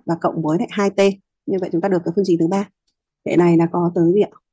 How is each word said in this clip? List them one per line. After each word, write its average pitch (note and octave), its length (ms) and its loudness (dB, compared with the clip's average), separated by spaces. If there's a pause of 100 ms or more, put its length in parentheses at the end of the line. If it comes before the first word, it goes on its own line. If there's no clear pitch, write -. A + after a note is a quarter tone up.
và E3 140 -2
cộng E3 220 -4
với D#3 160 -2
lại A#3 120 -6
hai G3+ 200 -2
T. G3 100 -2 (460)
Như G3 140 -4
vậy F3+ 120 -6
chúng E3+ 80 -2
ta G3 80 -2
được F3+ 160 0
cái E3+ 120 -4
phương G3+ 100 2
trình E3+ 120 2
thứ E3 80 0
ba. G3 220 -2 (580)
Hệ - 100 -2
này E3+ 200 4
là E3+ 160 2
có F3 220 -2
tới E3+ 200 2
gì G#3 60 4
ạ? F#3+ 100 -2 (220)